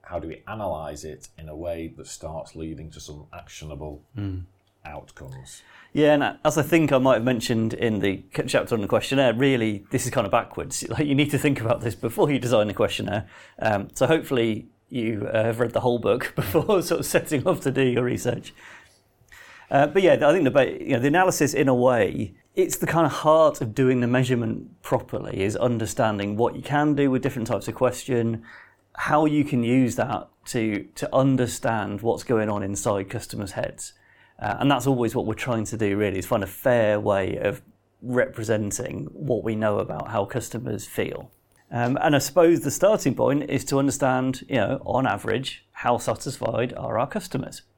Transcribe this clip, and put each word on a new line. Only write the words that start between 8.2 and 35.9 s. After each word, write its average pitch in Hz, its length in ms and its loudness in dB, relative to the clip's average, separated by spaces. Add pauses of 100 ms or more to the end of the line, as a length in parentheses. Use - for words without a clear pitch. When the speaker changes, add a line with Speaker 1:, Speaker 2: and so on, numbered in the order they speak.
Speaker 2:
c-, 151 100 -2
chapter - 300 0
on 107 60 0
the 98 80 -4
questionnaire, 127 440 2
really, 113 560 2
this 127 140 -2
is 123 80 -4
kind 117 140 0
of 98 60 -2
backwards. - 520 -2
<laughs> - 60 -8
Like, 147 160 0
you 139 100 2
need 143 160 2
to 143 60 0
think 131 240 2
about 113 180 0
this 113 160 -4
before 147 340 2
you 139 100 2
design 107 280 2
the 101 60 -4
questionnaire. 104 520 -2 (340)
Um, 104 340 0
so 135 120 0
hopefully 123 640 0 (220)
you, 113 420 -4
uh, 110 120 2
have 117 180 0
read 117 100 0
the 110 80 0
whole 120 200 0
book 113 340 0
<laughs> - 20 -8
before 170 460 2
sort 170 180 -2
of 135 60 -4
setting 156 420 0
off 175 140 0
to 139 100 0
do 135 120 2
your 123 200 2
research. 123 500 -4 (1160)
Uh, 143 180 4
but 190 140 2
yeah, 165 140 8
I 143 180 4
think 180 100 4
the 127 80 4
ba-, 120 320 2
you - 120 -2
know, 117 40 2
the 131 80 2
analysis 165 460 4
in 135 160 2
a 127 60 4
way, 113 580 2 (240)
it's 160 180 0
the - 120 -4
kind 165 180 2
of 131 80 0
heart 156 480 4
of 113 120 -4
doing 127 280 2
the 120 60 0
measurement 120 760 0
properly, - 600 -4
is 98 140 0
understanding 107 800 0
what 117 180 0
you 131 80 -10
can 147 340 0
do 143 140 2
with 127 120 0
different 123 260 -4
types 113 220 -4
of 110 60 -8
question, 117 680 -2 (520)
how 151 280 2
you 151 220 2
can 127 180 0
use 120 320 2
that 117 320 -4 (160)
to, 110 420 -2 (100)
to - 200 -6
understand 120 840 0
what's 113 240 -2
going 110 240 0
on 104 120 -2
inside 98 480 -2
customers' 107 440 -10
heads. - 400 -10 (440)
Uh, 104 220 -4
and 139 100 2
that's 127 160 2
always 123 300 0
what 113 100 0
we're 110 80 -2
trying 113 300 -4
to 113 140 -8
do, 101 180 0